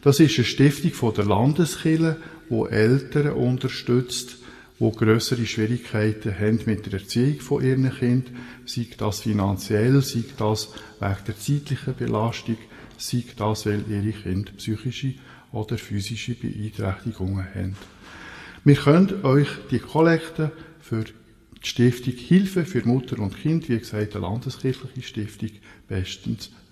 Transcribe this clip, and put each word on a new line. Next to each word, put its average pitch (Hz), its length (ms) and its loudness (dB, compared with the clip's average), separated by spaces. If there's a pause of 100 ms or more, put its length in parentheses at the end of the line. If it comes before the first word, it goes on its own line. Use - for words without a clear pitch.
Das 143 200 6
ist 156 180 6
eine 117 80 4
Stiftung 143 460 4
von 113 220 0
der 104 120 0
Landeskirche, 156 880 2 (320)
die 117 220 0
Eltern 131 640 2
unterstützt, 127 1040 -2 (420)
die 117 100 4
grössere 113 540 2
Schwierigkeiten 110 960 -2
haben 110 260 2
mit 104 220 -2
der 98 140 -6
Erziehung 135 400 0
von 139 220 -2
ihren 131 320 2
Kindern, 123 420 0 (280)
sei - 220 -6 (100)
das 104 240 -2
finanziell, 104 800 2
sei 120 240 -2 (140)
das 107 320 0 (280)
wegen 98 280 -4
der 107 120 -8
zeitlichen 143 560 -4
Belastung, 113 640 -2 (400)
sei - 280 -4 (120)
das, 107 300 -2
weil 104 220 -2
ihre 104 240 -2
Kinder 98 440 -4
psychische 127 580 -6 (380)
oder 107 240 -6
physische 104 580 -6
Beeinträchtigungen 101 1200 -6
haben. 95 220 -6 (880)
Wir 143 120 8
können 190 480 4
euch 139 240 6 (220)
die 120 100 0
Kollekte 160 720 2 (280)
für 110 240 -4
die - 640 -16
Stiftung 123 460 2
Hilfe 185 500 2
für 120 200 -2
Mutter 120 360 0
und 98 160 -4
Kind, 156 320 -2
wie 117 100 2
gesagt, 104 380 -6
eine 98 100 -4
landeskirchliche 127 760 -6
Stiftung, - 480 -8 (360)
bestens - 640 -6 (220)